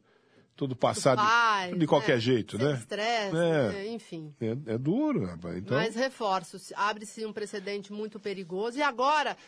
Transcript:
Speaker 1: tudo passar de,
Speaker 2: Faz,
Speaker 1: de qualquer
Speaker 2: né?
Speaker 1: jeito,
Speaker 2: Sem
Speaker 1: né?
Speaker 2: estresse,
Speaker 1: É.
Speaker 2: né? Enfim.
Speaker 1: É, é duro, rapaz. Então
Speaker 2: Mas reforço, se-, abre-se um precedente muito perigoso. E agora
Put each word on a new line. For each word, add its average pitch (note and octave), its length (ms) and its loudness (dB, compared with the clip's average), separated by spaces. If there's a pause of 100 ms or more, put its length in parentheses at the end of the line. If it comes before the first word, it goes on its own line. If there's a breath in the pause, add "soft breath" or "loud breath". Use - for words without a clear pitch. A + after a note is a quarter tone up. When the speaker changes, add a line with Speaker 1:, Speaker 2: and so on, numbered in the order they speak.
(560 soft breath)
Speaker 1:
tudo C3 200 -4
passar B2+ 400 4
de, - 80 4
Speaker 2:
Faz, G#3 560 4
Speaker 1:
de D3+ 80 4
qualquer D3 280 4
Speaker 2:
né? A#2 40 4
Speaker 1:
jeito, A2 380 2
Speaker 2:
Sem B2 100 2
Speaker 1:
né? D3 60 2
Speaker 2:
estresse, G3+ 640 -2
Speaker 1:
É. D#3+ 340 2
Speaker 2:
né? G3 160 -4
Enfim. E3 540 -10
Speaker 1:
É, A#2 320 -2
é A2 40 0
duro, F#3+ 480 0
rapaz. E2+ 320 -8
Então G2+ 200 -2
Speaker 2:
Mas A3 180 0
reforço, G#3 640 -2
se-, - 160 -16
abre-se G#3+ 500 -4
um G#3+ 60 -8
precedente G3+ 640 -8
muito G#3+ 260 -10
perigoso. G3 580 -6
E D4 40 -2
agora C4+ 560 2 (100)